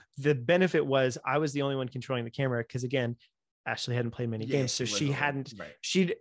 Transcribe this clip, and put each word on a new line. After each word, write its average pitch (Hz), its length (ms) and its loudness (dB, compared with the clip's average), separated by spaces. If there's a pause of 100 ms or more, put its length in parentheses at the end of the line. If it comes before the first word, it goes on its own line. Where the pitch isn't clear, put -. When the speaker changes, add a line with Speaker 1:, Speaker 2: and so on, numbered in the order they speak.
(180)
Speaker 1:
The 139 180 4
benefit 170 500 4
was 131 400 2
I 131 120 2
was 151 140 0
the 143 100 0
only 139 120 0
one 131 140 -2
controlling 123 360 -4
the 117 60 -8
camera 127 340 0
'cause, 123 200 -6
again, 123 320 0 (500)
Ashley 120 300 -2
hadn't 120 160 -2
played 120 160 -4
many 110 160 -6
Speaker 2:
Yeah, 139 160 0
Speaker 1:
games, 127 120 0
so 127 120 -2
Speaker 2:
she 113 140 -2
Speaker 1:
she 160 80 0
Speaker 2:
wasn't, 139 120 0
Speaker 1:
hadn't, 135 400 -2
Speaker 2:
right. 76 220 -12
Speaker 1:
she 185 260 2
d-, 170 140 -2